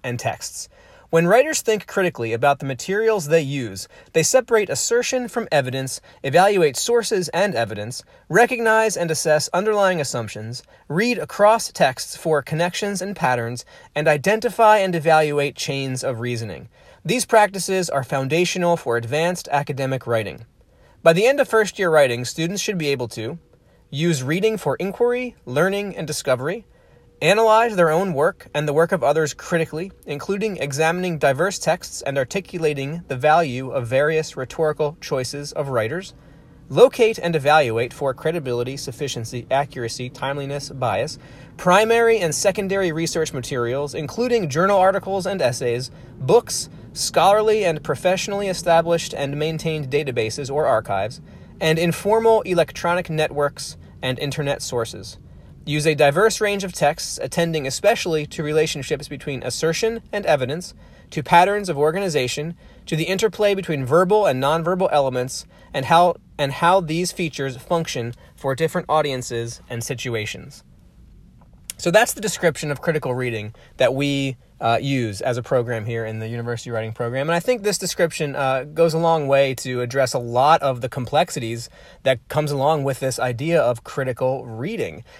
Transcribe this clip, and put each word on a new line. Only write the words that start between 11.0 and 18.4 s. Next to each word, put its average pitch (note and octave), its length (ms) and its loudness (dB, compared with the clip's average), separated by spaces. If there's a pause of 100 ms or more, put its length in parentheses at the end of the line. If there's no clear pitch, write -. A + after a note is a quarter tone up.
across G#3+ 520 2
texts - 460 0
for D#3 260 0
connections F3 580 -2
and G3 140 -6
patterns, B2 500 -2 (300)
and D3+ 140 0
identify G#3+ 680 4
and F#3+ 180 0
evaluate D3+ 580 4
chains C3+ 480 -4
of B2 160 -4
reasoning. A2+ 500 -6 (360)
These A3+ 200 0
practices G3 640 2
are C3+ 140 -2
foundational E3+ 720 0